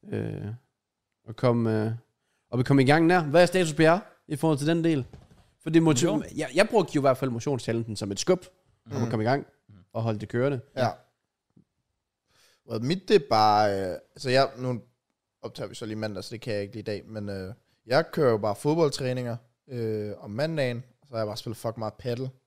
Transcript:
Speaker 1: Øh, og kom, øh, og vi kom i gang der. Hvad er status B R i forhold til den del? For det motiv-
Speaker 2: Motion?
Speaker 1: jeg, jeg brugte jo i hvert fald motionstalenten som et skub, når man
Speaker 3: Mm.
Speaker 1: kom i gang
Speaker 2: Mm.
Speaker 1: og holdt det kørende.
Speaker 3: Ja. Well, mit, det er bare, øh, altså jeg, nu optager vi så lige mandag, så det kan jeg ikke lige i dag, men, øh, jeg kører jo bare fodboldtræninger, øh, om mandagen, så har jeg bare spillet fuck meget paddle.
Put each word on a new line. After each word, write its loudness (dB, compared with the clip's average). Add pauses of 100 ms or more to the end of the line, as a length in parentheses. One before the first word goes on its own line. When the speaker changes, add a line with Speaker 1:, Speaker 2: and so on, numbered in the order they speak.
(120)
Speaker 1:
Øh, -6 (800)
og -14
kom, 2
øh, 0 (580)
og -6
vi 0
kom 4
i 6
gang 4
der. 4
Hvad 4
er 8
status 0
B -8
R 6 (280)
i -6
forhold 0
til -2
den 2
del? 2 (580)
For -6
det 6
motiv- 4
Speaker 2:
Motion? -2 (140)
Speaker 1:
jeg, -6
jeg 4
brugte 2
jo 2
i -2
hvert 4
fald -4
motionstalenten -4
som -6
et -6
skub, 0 (400)
når -16
man -2
Speaker 3:
Mm. -6
Speaker 1:
kom -2
i -2
gang 0 (220)
Speaker 2:
Mm. -20 (180)
Speaker 1:
og -4
holdt -2
det -12
kørende. -2 (180)
Speaker 3:
Ja. 0 (1800)
Well, -4
mit, -4
det 4
er 6
bare, 6 (120)
øh, -6 (200)
altså -8
jeg, 4
nu -6 (600)
optager -12
vi -14
så -12
lige -8
mandag, -8
så -14
det -12
kan -6
jeg -4
ikke -10
lige -10
i -12
dag, -6
men, -10
øh, -10 (320)
jeg 2
kører 2
jo 2
bare -2
fodboldtræninger, -2 (300)
øh, -6
om -14
mandagen, -4 (200)
så -20
har -6
jeg -2
bare -8
spillet -10
fuck -8
meget -6
paddle. -8 (180)